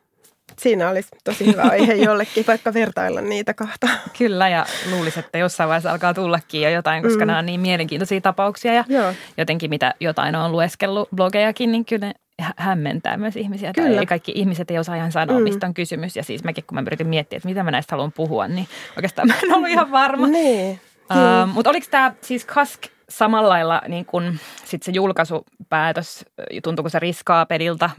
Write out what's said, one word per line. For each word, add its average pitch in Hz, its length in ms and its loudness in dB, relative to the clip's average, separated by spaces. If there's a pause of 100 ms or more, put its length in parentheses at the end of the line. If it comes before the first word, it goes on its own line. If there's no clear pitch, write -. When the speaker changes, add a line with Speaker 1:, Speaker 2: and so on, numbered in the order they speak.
(580)
Speaker 1:
siinä 190 320 2
olisi 190 180 -4 (160)
tosi 208 220 -2
hyvä 202 160 6
aihe 214 380 4
Speaker 2:
<laughs> 214 80 6
Speaker 1:
jollekin 214 380 0
vaikka 220 280 2
vertailla 196 460 0
niitä 208 340 -4
kahta. 214 340 -4 (300)
Speaker 2:
Kyllä, 190 300 2
ja 170 180 2 (240)
luulisi, 170 300 -2
että - 180 -6
jossain 170 300 0
vaiheessa 165 220 0
alkaa 175 240 0
tullakin 170 480 -2
jo 151 80 4
jotain, 165 320 0
koska 226 220 4
Speaker 1:
Mm. - 20 2
Speaker 2:
nämä 165 120 2
on 165 80 -2
niin 180 140 -4
mielenkiintoisia 180 600 0
tapauksia 202 540 0
ja 233 140 4
Speaker 1:
Joo. 233 240 2 (260)
Speaker 2:
jotenkin 160 320 -2
mitä 131 300 2
jotain 156 360 -2
on 165 160 -2
lueskellut 190 640 -2
blogejakin, 214 560 2
niin 226 120 0
kyllä 208 220 -4
ne 202 60 -8 (280)
hä-, 160 160 -6
hämmentää 165 600 -2
myös 214 200 -6
ihmisiä. 202 360 -8
Tai 330 120 0
Speaker 1:
Kyllä. 226 160 4
Speaker 2:
ei 190 60 0
kaikki 175 280 -2
ihmiset 180 360 -2
ei 170 80 0
osaa 165 180 -4
ihan 165 160 -4
sanoa, 160 260 2
Speaker 1:
Mm. 233 60 4
Speaker 2:
mistä 202 220 -2
on 175 80 -4
kysymys. 170 420 -6
Ja - 60 -6
siis 156 220 -10
mäkin, 165 220 -6
kun - 80 -12
mä 135 120 -4
yritin 160 220 -4
miettiä, 156 280 -2
että 180 120 -8
mitä 190 140 -2
mä 170 80 0
näistä 143 260 -2
haluan 143 160 -4
puhua, 151 360 -2
niin 180 200 -4 (280)
oikeastaan 190 320 0
mä 220 60 4 (100)
en 349 100 2
ollut 349 140 2
ihan 339 220 2
varma. 269 360 2
Speaker 1:
Niin. 240 540 2 (280)
Speaker 2:
Ää, 180 300 6
Speaker 1:
Joo. 185 80 4
Speaker 2:
mut 190 200 0
oliko 294 240 2
tää 262 300 4
siis 247 240 -6
Kask - 380 -2 (260)
samalla 220 400 4
lailla 165 400 2
niin 170 160 -6
kun 175 320 -2 (280)
sit - 180 -8
se - 120 -8
julkaisupäätös, 165 1300 -2 (380)
tuntuuko 160 260 -4
se 160 100 -2
riskaapelilta 170 1000 0